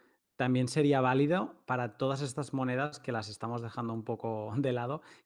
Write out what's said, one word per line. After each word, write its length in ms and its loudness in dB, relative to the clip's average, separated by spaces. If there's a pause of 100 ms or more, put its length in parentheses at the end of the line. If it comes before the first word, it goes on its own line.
(360)
también 320 2
sería 320 4
válido 680 2
para 300 -2
todas 260 -2
estas 320 -4
monedas 460 -2
que 140 -6
las 160 -4
estamos 320 -6
dejando 320 -6
un 100 -6
poco 480 -4
<laughs> 60 -4
de 160 2
lado, 280 -4 (240)